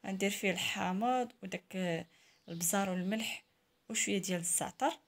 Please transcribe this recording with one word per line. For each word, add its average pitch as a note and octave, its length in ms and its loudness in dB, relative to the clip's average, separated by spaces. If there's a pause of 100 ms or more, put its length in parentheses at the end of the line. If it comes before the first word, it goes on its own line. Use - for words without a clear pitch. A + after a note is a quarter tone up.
غندير G3 240 0
فيه G3+ 220 0
الحامض G#3 800 0 (120)
وداك، F#3 320 -8
آه، F3 300 0 (440)
البزار F3 400 2
والملح F#3+ 540 -2 (460)
وشويه G#3 280 2
ديال F3+ 220 0
الزعتر - 680 0